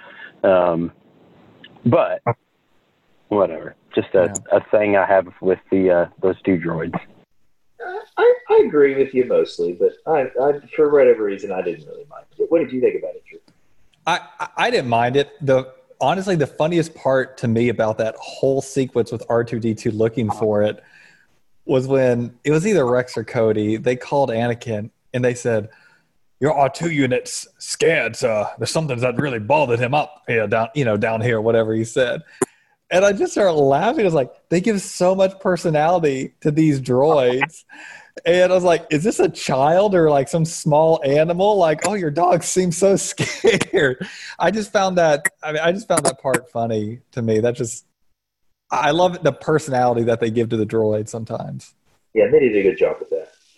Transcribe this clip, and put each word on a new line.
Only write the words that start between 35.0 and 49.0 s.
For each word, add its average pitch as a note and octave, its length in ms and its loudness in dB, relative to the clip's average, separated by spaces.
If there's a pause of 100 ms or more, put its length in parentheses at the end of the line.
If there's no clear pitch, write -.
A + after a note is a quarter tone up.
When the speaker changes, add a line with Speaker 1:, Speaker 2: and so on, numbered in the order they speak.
Speaker 2:
much F#3+ 240 0
personality D#3+ 1000 0
to D#3 100 0
these D3+ 280 2
droids." C3 840 2 (640)
And F3+ 260 4
I F#3 40 4
was F3+ 80 2
like, E3+ 280 2
"Is D3+ 120 0
this A#3+ 160 0
a F#3 100 2
child E3+ 640 2
or, D#3+ 140 4
like, C#3 180 2
some D#3+ 180 0
small D#3+ 580 2
animal? F3 540 2
Like, D#3+ 300 2
oh, G3+ 80 0
your E3+ 160 -2
dog F3 320 2
seems F3+ 340 -2
so G3 180 4
<laughs> - 160 -4
scared." - 920 0 (340)
I F3 120 2
just G#3 200 -6
found F#3+ 260 0
that, D#3 300 2 (160)
I D#3 80 -6
mean, D3+ 120 -2
I E3+ 80 2
just G3 160 -8
found D#3+ 180 0
that C3+ 160 -2
part B2+ 300 -6
funny A2+ 500 -4 (100)
to B2+ 100 -8
me. A2 180 0
That A#2+ 160 0
just, - 300 -10 (840)
I C3+ 220 0
love F3 320 0